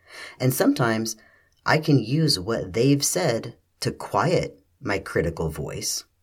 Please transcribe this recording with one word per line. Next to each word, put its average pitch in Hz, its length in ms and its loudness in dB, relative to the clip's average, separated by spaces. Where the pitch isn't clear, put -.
And 127 140 2
sometimes 113 600 2
I 143 140 4
can 151 180 4
use 139 420 2
what 87 340 -4
they've 139 300 4
said 117 540 -2
to - 120 -2
quiet - 680 0
my 98 200 -4
critical 82 500 -2
voice, - 540 -6